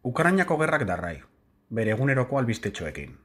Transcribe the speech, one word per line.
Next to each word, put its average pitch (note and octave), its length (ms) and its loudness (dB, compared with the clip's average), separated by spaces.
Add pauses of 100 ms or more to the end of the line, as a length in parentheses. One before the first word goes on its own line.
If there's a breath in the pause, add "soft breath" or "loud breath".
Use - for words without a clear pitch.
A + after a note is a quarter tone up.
Ukrainako E3+ 560 2
gerrak D#3 260 2
darrai, F2 300 -4 (540)
bere A2 200 0
eguneroko C3 480 2
albistetxoekin. F2 880 -4